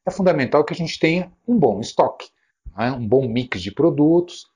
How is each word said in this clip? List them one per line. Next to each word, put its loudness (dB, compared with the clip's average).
é -4
fundamental 2
que -6
a -8
gente -6
tenha 0
um 2
bom 2
estoque, -2
não -2
é? -2
Um -6
bom 2
mix -4
de -6
produtos, 0